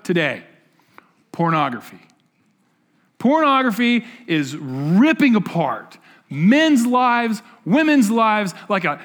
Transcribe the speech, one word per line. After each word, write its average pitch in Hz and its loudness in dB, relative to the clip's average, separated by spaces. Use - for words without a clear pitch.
today, 151 -2
pornography. 151 -4
Pornography 254 0
is 147 -2
ripping 180 2
apart 156 -4
men's 240 2
lives, 240 0
women's 277 2
lives, 214 0
like 196 -2
a 147 -4